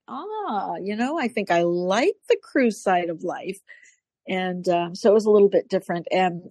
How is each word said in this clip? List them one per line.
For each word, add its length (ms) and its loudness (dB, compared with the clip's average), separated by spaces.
ah, 760 -8
you 120 -6
know, 240 -2
I 100 -2
think 220 -4
I 120 2
like 540 0
the 140 4
crew 280 2
side 380 0
of 140 -8
life. 360 -8
And, 400 -4
um, 260 0
so 160 2
it 40 8
was 100 4
a 60 2
little 180 8
bit 200 0
different, 440 -4
and 380 0